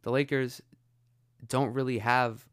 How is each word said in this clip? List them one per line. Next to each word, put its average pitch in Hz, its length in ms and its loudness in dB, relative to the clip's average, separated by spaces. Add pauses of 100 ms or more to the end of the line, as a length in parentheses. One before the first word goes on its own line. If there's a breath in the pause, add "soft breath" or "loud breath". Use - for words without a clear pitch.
The 117 80 -4
Lakers 135 500 0 (840)
don't 127 260 0
really 127 260 -2
have 120 540 2